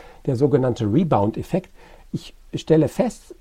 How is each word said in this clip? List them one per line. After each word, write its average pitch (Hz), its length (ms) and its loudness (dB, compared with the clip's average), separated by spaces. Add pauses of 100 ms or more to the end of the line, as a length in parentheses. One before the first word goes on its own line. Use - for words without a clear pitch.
(260)
der 135 100 0
sogenannte 117 560 0
Rebound-Effekt. 135 760 0 (420)
Ich - 220 -10 (200)
stelle 156 340 2
fest, - 520 -4